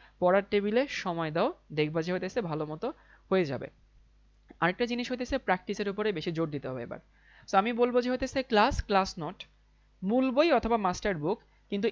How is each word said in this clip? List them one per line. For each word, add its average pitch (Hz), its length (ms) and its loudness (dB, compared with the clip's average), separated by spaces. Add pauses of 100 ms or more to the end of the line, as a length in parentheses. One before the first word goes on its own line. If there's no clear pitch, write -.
(180)
পড়ার 185 320 6
টেবিলে 214 380 2
সময় 165 420 -4
দাও, 202 240 0 (180)
দেখবা 156 300 0
যে 175 100 -4
হইতেছে 185 280 -4
ভালো 156 260 -4
মতো 156 260 -6 (380)
হয়ে 190 140 4
যাবে। 135 220 -4 (920)
আরেকটা 185 260 0
জিনিস 240 260 -4
হইতেছে 254 260 -4
প্র্যাকটিসের 202 500 -2
উপরে 208 240 -2
বেশি 170 200 -4
জোর 160 180 -2
দিতে 143 180 -6
হবে 131 140 -6
এবার। 120 160 -10 (500)
So - 80 0
আমি 214 160 4
বলবো 240 300 2
যে 247 80 -2
হইতেছে 254 320 -2
ক্লাস, 233 420 2
ক্লাস 190 340 0
নোট, 165 260 -10 (580)
মূল 254 280 2
বই 302 220 4
অথবা 226 240 2
মাস্টার 196 380 -2
বুক, 156 260 -4 (300)
কিন্তু 202 220 -2